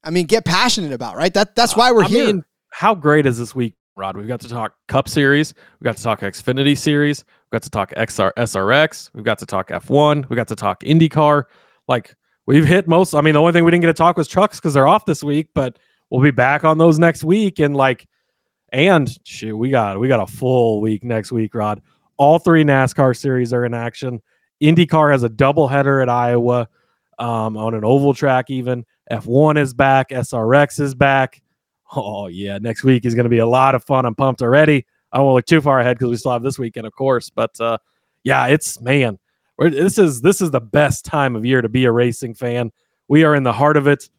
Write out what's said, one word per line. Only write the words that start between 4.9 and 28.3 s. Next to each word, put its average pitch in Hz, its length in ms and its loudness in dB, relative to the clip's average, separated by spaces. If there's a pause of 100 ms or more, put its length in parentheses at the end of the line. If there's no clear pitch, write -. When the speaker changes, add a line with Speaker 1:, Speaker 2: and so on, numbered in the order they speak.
Speaker 2:
Series. 143 460 0 (260)
We've - 60 -16
got 113 120 -4
to - 40 -18
talk 113 200 -4
Xfinity 131 540 -2
Series. 147 520 -2
We've - 320 -10
got - 20 -6
to - 80 -18
talk 101 260 -6
X - 240 -6
R, 95 160 0
S 117 200 -4
R 98 160 0
X. 156 420 -2
We've 110 100 -16
got 110 140 -2
to - 80 -16
talk 98 240 -6
F - 220 -8
one. 147 360 2
We've 117 100 -4
got 113 100 -4
to 110 80 -8
talk 98 260 -6
IndyCar. 151 600 0 (440)
Like, - 280 -4 (320)
we've 151 180 4
hit 175 220 2
most. 170 260 2
I 147 80 2
mean, 151 140 2
the 147 60 4
only 170 100 4
thing 170 120 2
we 170 60 4
didn't 175 120 4
get 170 60 2
to 165 60 2
talk 165 240 2
was 156 100 -2
trucks - 320 -2
'cause 151 140 -4
they're 135 140 4
off 202 180 2
this 156 180 -4
week, 147 300 -4
but 131 240 -4 (320)
we'll 127 140 0
be 147 80 6
back 135 320 0
on 156 160 2
those 165 180 4
next 165 260 2
week. 190 360 0
And, 143 160 0
like, 131 320 -2 (680)
and 147 500 2
shoot, 110 320 -12
we 120 140 -4
got, 104 300 -2
we 127 80 -2
got 123 120 2
a 107 60 -2
full 120 560 0
week 107 220 -4
next 113 280 -6
week, 113 220 -4
Rod. 104 260 -6 (380)
All 151 220 4
three 165 240 4
nascar 135 520 2
series 127 380 -4
are 123 120 -2
in 117 100 -6
action. 117 440 -10 (440)
IndyCar 156 480 4
has 131 100 2
a 120 80 0
doubleheader 139 720 0
at 123 80 0
Iowa, 120 580 0 (520)
um, 110 360 -4
on 113 200 -6
an 107 80 -6
oval 139 320 2
track 127 340 -2